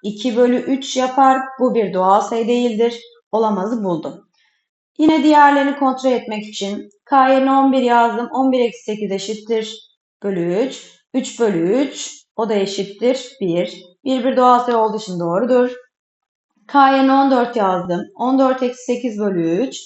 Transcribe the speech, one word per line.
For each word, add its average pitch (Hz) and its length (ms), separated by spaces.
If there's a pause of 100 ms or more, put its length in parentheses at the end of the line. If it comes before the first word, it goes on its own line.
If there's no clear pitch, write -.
İki 208 340
bölü 247 180
üç 269 420
yapar. 254 440 (180)
Bu 247 160
bir 202 180
doğal 185 280
sayı 226 260
değildir. 233 540 (300)
Olamazı 214 520
buldum. 165 460 (680)
Yine 302 260
diğerlerini 285 560
kontrol 262 320
etmek 214 320
için 208 460 (160)
k 269 240
yerine 269 220
on 269 200
bir 262 100
yazdım. 240 500
On 262 200
bir 254 80
eksi 233 240
sekiz 214 280
eşittir 214 680 (440)
bölü 185 420
üç. - 320 (160)
Üç 262 260
bölü 185 340
üç. - 500 (120)
O 190 140
da 220 40
eşittir 202 880
bir. 175 420 (200)
Bir 262 200
bir 247 140
doğal 247 220
sayı 240 180
olduğu 214 200
için 185 220
doğrudur. 240 520 (960)
K 277 220
yerine 269 240
on 269 180
dört 254 240
yazdım. 180 460 (140)
On 262 240
dört 262 240
eksi 247 200
sekiz 247 360
bölü 185 480
üç. 269 180